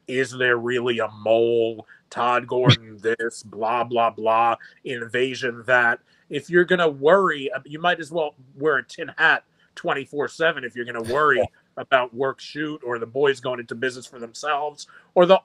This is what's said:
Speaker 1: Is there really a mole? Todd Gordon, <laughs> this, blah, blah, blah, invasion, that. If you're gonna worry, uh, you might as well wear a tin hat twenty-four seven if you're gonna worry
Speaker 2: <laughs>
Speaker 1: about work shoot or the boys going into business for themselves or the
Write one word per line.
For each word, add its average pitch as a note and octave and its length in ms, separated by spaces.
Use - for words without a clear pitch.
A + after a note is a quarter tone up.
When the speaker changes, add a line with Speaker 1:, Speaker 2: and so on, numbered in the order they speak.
Speaker 1:
Is B2+ 260
there B2 260
really A#2+ 400
a A2 100
mole? A2+ 760
Todd C3+ 360
Gordon, A#2 520
<laughs> G2 40
this, A2+ 400
blah, A2 400
blah, A#2 280
blah, A2+ 440
invasion, A#2+ 840
that. B2 320
If D3 180
you're F3+ 160
gonna F3 240
worry, D3 640
uh, C3+ 140
you D3 160
might F3 180
as D#3 140
well D#3 220
wear C#3+ 220
a B2 80
tin D3+ 340
hat D3+ 260
twenty-four C#3+ 540
seven D#3+ 340
if A#2+ 140
you're A#2+ 80
gonna A#2 180
worry C3 400
Speaker 2:
<laughs> - 160
Speaker 1:
about B2+ 380
work C3 240
shoot D3+ 460
or A#2+ 160
the A2+ 60
boys C3+ 340
going B2+ 180
into A#2 160
business B2 320
for B2+ 140
themselves D3 680
or F3+ 100
the F#3 180